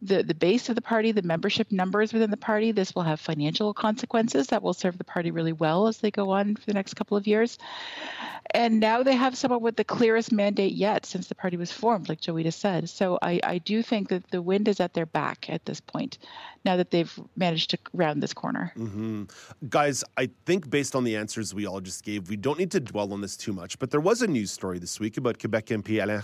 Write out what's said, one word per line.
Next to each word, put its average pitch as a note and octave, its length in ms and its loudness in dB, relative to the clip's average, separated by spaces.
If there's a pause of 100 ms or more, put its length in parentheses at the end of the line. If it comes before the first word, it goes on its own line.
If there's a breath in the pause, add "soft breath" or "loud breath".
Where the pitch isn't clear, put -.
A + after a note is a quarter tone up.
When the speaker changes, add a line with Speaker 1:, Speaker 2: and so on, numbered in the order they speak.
Speaker 1:
the, F#3+ 200 2
the E3 120 0
base F3+ 340 2
of A#3+ 60 0
the A#3 80 -2
party, A3+ 300 2
the G#3 100 2
membership F3 500 0
numbers G3 400 2
within A3 180 4
the G3+ 60 -2
party. A3 340 2
This G3+ 240 0
will F3+ 80 0
have D#3 160 2
financial D#3+ 540 0
consequences A3+ 760 2
that G#3 140 0
will F3+ 120 0
serve F3+ 240 -2
the F3+ 60 -8
party E3+ 260 -2
really E3 240 0
well E3 320 4
as A3 120 0
they G#3 120 0
go G3 200 0
on G3+ 260 2
for - 100 -12
the G3+ 80 0
next G3 200 -4
couple G3+ 220 -2
of G3+ 100 0
years. G#3+ 320 2 (960 loud breath)
And A3+ 240 4
now A3 240 4
they C4+ 140 4
have B3+ 200 2
someone B3 240 0
with A3+ 160 0
the G#3+ 80 2
clearest A3+ 460 4
mandate G3+ 440 4
yet F#3+ 300 2
since F3+ 220 -6
the - 80 -8
party F3+ 220 -2
was E3+ 160 -4
formed, G#3+ 360 0
like D#3+ 120 -4
Joeita E3 320 -2
said. E3+ 360 0
So F#3 320 0
I, F3 220 2
I F3+ 160 0
do G#3 240 0
think G#3 280 -2
that F#3 200 -4
the F3+ 100 -2
wind G3 280 0
is G3+ 100 2
at F3 160 0
their E3 120 0
back - 440 -4
at E3 140 -6
this - 160 -8
point, - 380 -8 (460 loud breath)
now F#3 120 2
that F3+ 160 0
they've E3 200 2 (220)
managed E3+ 360 0
to - 80 -2 (140)
round D3+ 300 0
this - 100 -2
corner. - 440 -6
Speaker 2:
Mm-hmm. G#2+ 480 -6 (440 loud breath)
Guys, D3 360 2 (120)
I C3 140 0 (140)
think F3 260 0
based C#3+ 240 0
on C3 80 2
the A2+ 140 0
answers G#2 380 -6
we G2+ 120 -4
all F#2+ 140 -6
just F#2 240 -12
gave, G#2 260 -6
we G#2+ 60 -4
don't C3 200 -2
need F3 140 -2
to F#3+ 100 0
dwell G#2 320 -2
on G2+ 80 -6
this G2 160 -8
too - 160 -6
much, F#2+ 280 -8
but B2+ 100 -4
there D3 100 2
was A3+ 220 4
a A3+ 60 2
news A2 240 0
story F#2 260 -6
this F2 220 -8
week G#2+ 160 -4
about B2 240 -2
Quebec A2 320 -2
M G#2+ 100 -2
P G#2+ 160 0
Alain G2+ 260 0